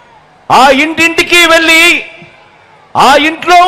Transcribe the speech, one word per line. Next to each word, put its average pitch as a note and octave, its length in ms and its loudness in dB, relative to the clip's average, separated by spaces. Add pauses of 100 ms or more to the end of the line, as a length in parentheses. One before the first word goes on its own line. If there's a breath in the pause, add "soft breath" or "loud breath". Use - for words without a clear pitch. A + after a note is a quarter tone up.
(500)
ఆ G#3 140 2 (220)
ఇంటింటికి E4 560 -2 (120)
వెళ్ళి, E4 300 0 (1120)
ఆ F#3 140 2 (200)
ఇంట్లో E4 280 0 (100)